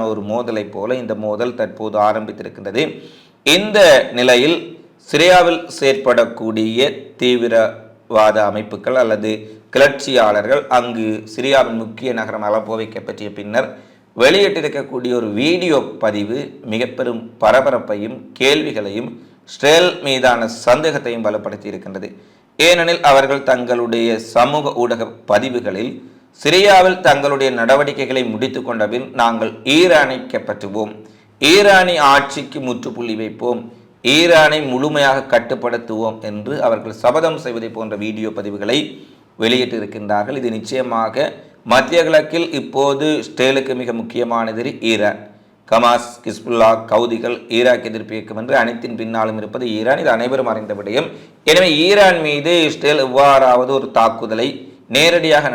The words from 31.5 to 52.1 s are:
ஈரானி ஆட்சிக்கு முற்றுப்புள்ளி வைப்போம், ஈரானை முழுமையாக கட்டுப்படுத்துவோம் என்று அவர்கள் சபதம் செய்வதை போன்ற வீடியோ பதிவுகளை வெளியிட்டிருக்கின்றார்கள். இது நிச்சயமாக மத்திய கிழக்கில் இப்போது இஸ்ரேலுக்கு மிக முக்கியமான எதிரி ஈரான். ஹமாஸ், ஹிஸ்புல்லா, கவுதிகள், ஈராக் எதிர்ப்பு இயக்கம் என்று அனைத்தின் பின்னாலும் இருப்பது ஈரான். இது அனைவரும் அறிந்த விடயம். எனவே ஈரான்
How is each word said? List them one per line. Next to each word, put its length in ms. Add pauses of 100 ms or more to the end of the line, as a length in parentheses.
ஈரானி 440 (160)
ஆட்சிக்கு 560
முற்றுப்புள்ளி 540
வைப்போம், 400 (540)
ஈரானை 440 (120)
முழுமையாக 600
கட்டுப்படுத்துவோம் 840 (120)
என்று 240 (140)
அவர்கள் 360
சபதம் 420
செய்வதை 320
போன்ற 260
வீடியோ 340
பதிவுகளை 400 (680)
வெளியிட்டிருக்கின்றார்கள். 960
இது 160
நிச்சயமாக 680 (480)
மத்திய 320
கிழக்கில் 420 (120)
இப்போது 480 (160)
இஸ்ரேலுக்கு 580
மிக 200
முக்கியமான 520
எதிரி 180 (200)
ஈரான். 280 (520)
ஹமாஸ், 400 (140)
ஹிஸ்புல்லா, 440 (220)
கவுதிகள், 440 (220)
ஈராக் 320
எதிர்ப்பு 280
இயக்கம் 240
என்று 200
அனைத்தின் 400
பின்னாலும் 400
இருப்பது 240 (140)
ஈரான். 240
இது 140
அனைவரும் 360
அறிந்த 240
விடயம். 320 (420)
எனவே 180 (180)
ஈரான் 400